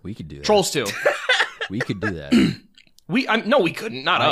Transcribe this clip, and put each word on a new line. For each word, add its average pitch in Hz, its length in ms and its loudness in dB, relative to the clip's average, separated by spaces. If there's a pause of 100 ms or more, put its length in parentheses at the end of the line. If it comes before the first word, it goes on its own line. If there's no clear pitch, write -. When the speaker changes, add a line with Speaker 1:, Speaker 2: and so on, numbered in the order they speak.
Speaker 1:
We 95 120 -8
could 82 120 -12
do 76 120 -14
that. 71 60 -10
Speaker 2:
Trolls 208 280 4
two. 127 180 -2
Speaker 1:
<laughs> - 800 -2
We 185 80 -6
could 110 220 -4
do 107 100 -4
that. 76 220 -8
Speaker 2:
<clears throat> - 280 4 (480)
We, 233 200 0
I'm, 208 200 0
no, 285 120 6
we 349 100 2
couldn't. 131 320 -8
Not 160 180 2
Speaker 1:
I, 131 120 2